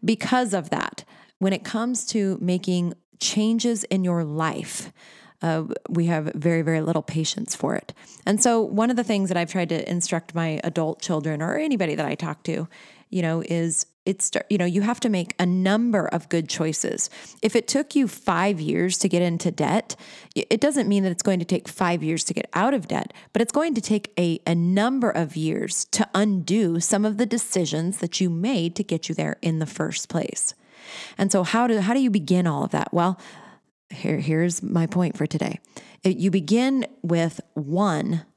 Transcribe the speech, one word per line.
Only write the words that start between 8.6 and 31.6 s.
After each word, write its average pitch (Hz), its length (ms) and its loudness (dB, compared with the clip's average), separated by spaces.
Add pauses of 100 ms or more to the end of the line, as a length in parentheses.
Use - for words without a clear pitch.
one 220 280 2
of 247 60 0
the 233 80 0
things 196 240 0
that 175 100 0
I've 170 140 -2
tried 175 180 0
to 165 220 -2
instruct 175 420 -2
my 160 300 -2
adult 160 380 -2
children 156 400 -2
or 165 160 -2
anybody 220 380 0
that 156 100 -2
I 147 100 -2
talk 156 280 -6
to, 165 240 -4 (420)
you 185 120 -2
know, 165 260 0
is 165 380 -2 (200)
it's, - 260 -2 (180)
you 208 80 2
know, 175 80 2
you 180 160 0
have 233 200 0
to 247 80 0
make 180 300 -2
a 180 60 2
number 190 640 2
of - 220 -4
good 165 200 0
choices. - 600 -2 (320)
If 214 140 0
it 226 120 2
took 285 280 0
you 277 120 4
five 180 520 0
years 170 400 0
to 190 100 2
get 175 120 4
into 170 300 0
debt, 156 440 0 (420)
i-, - 120 -2
it 220 100 4
doesn't 285 280 2
mean 202 160 4
that 190 80 2
it's 170 120 -4
going 190 160 2
to 170 60 -2
take - 220 0
five 175 360 0
years 156 220 -2
to - 80 -4
get - 200 -4
out 214 200 2
of 202 140 -2
debt, - 260 -4 (180)
but 214 100 2
it's 226 100 0
going 311 240 2
to 226 60 0
take 214 360 -2
a, 170 300 2
a 170 80 2
number 202 540 2
of 160 260 -2
years - 560 -2
to - 220 0
undo 190 680 2
some 202 260 2
of 214 120 0
the 240 80 2
decisions 175 720 -2
that - 220 -4
you 180 100 2
made 170 480 0
to 160 60 -2
get - 260 -4
you 160 60 -2
there 156 260 -2
in 160 180 0
the 160 60 -2
first - 440 -6
place. - 440 -4 (640)
And 196 140 2
so 185 120 4
how 226 240 2